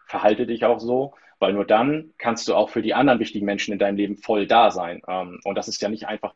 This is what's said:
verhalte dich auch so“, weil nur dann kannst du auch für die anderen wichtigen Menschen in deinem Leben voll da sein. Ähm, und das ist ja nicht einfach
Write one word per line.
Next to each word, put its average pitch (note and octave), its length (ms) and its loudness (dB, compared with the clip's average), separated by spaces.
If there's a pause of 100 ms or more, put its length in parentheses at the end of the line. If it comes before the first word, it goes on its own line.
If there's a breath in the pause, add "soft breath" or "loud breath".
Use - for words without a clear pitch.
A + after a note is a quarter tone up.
verhalte A2 400 2
dich A#2 180 -2
auch A2+ 160 2
so“, B2+ 340 -2 (240 soft breath)
weil F#2+ 160 2
nur G2+ 120 -2
dann C#3 520 2
kannst A2+ 300 -4
du G#2 60 2
auch G#2 160 2
für A#2 120 -2
die G#2+ 120 -2
anderen B2 260 4
wichtigen G#2+ 260 -4
Menschen G2+ 260 -2
in G2 60 -4
deinem G2+ 180 0
Leben G2+ 220 -2
voll G#2 280 -2
da A2+ 240 6
sein. F2 380 -6
Ähm, F2+ 360 -8
und G2 120 -4
das G2+ 120 -6
ist - 140 -8
ja G#2 60 -2
nicht G#2 200 -8
einfach G#2+ 280 -8